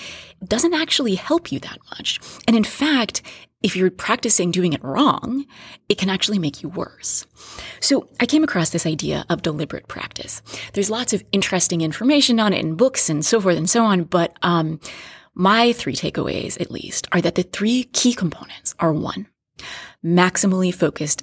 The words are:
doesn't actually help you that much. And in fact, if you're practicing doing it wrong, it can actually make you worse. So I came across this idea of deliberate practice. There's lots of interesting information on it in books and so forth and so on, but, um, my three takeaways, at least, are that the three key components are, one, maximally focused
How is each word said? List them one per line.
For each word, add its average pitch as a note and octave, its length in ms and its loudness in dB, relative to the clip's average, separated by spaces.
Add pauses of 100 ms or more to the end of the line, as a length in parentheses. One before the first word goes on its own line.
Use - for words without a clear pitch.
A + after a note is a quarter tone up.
(460)
doesn't E4+ 280 2
actually D4+ 400 0
help E4 360 0
you C4+ 100 -4
that - 180 -14 (180)
much. - 240 -6 (260)
And A3+ 80 6
in A3 100 4
fact, C#4 580 0 (400)
if F#3+ 120 0
you're F#3 160 2
practicing G3 600 0
doing F3 240 2
it - 100 -6
wrong, B3+ 640 0 (420)
it G#3 80 4
can F#3+ 140 -2
actually G3 280 0
make D#3 240 -4
you - 60 -8
worse. - 560 -8 (560)
So - 300 2 (100)
I A#3+ 60 2
came D#4 180 4
across E3+ 240 2
this - 160 0
idea D3+ 460 -2
of E3 100 0
deliberate D3+ 480 -6
practice. - 540 -10 (320)
There's G3 160 0
lots A#3 240 -2
of G3 180 -2
interesting F#3 480 0
information A#3 580 2
on G#3+ 140 4
it - 100 0
in D#3+ 120 -2
books B3+ 340 2
and D#3 160 0
so A3+ 160 2
forth F#3 160 2
and E3 140 0
so A#3 160 4
on, F#3+ 180 4
but, E3+ 380 0
um, D#3+ 360 2 (560)
my A3 380 4
three - 220 -4
takeaways, - 680 -4
at - 100 -6
least, - 420 -8
are F3+ 80 2
that - 160 0
the F3+ 80 2
three A#3+ 400 0
key - 280 2
components - 680 -6
are, E3 120 2
one, F3 360 -4 (760)
maximally F3+ 720 2
focused - 480 -2